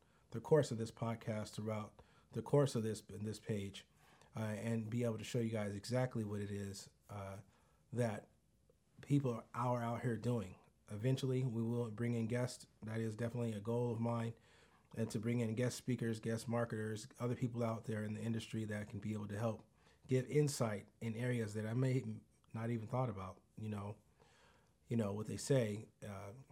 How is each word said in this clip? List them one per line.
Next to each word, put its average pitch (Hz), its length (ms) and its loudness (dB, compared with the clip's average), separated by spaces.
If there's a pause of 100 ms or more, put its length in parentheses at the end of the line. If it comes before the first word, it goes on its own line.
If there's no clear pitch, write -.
(320)
the 117 80 -6
course 147 320 6
of 113 80 -2
this 113 120 -4
podcast, 110 580 -2
throughout 107 420 -4 (400)
the 117 100 -4
course 143 320 4
of 117 80 0
this, 110 220 -4 (180)
this 107 180 -4
page, 101 460 -4 (500)
uh, 110 80 -2 (200)
and 113 260 0
be 120 140 0
able 113 140 2
to 107 60 -8
show - 160 0
you 113 100 2
guys 104 240 0
exactly 120 500 0
what 104 160 -2
it 101 120 -4
is, 98 380 -6 (200)
uh, 98 280 -8 (540)
that 113 360 0 (720)
people 135 420 2 (120)
are 123 260 2
out 117 200 0
here 120 140 2
doing. 104 380 0 (380)
Eventually, 127 520 2
we 113 200 0
will 120 260 0
bring 120 240 0
in 113 140 0
guests. 120 400 -2 (180)
That 110 140 -2
is 110 160 0
definitely 117 380 0
a 104 60 -4
goal 117 320 2
of 113 80 0
mine, 117 340 0 (600)
and 113 140 0
to 117 100 -2
bring 120 200 2
in 113 160 2
guest 123 200 2
speakers, 117 440 0
guest 113 280 -2
marketers, 110 600 0 (120)
other 123 160 0
people 117 280 0
out 113 220 0
there 107 180 -2
in 107 100 -2
the 107 80 -4
industry 110 440 -2
that 104 240 -4
can 101 100 -8
be 107 140 -2
able 104 140 -4
to 101 120 -4
help 110 240 0 (440)
give 127 220 4
insight 131 560 2 (160)
in 113 140 0
areas 117 400 0
that 107 100 0
I 110 80 -2
may 127 300 4 (500)
not 117 160 -2
even 110 180 -2
thought 123 220 0
about. 95 280 -6 (220)
You 110 100 -6
know, 104 260 -6 (920)
you 120 100 2
know 101 160 2
what 107 120 -2
they 104 120 -4
say, 110 500 2 (160)
uh, 101 280 -10 (200)